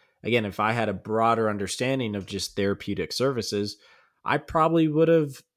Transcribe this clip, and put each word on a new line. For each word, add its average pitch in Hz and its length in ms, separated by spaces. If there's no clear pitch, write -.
again, 110 240
if 92 120
I 110 140
had 113 160
a 98 60
broader 110 560
understanding 110 680
of 95 80
just - 320
therapeutic 98 560
services, 110 640
I 143 140
probably 160 500
would 156 200
have 156 340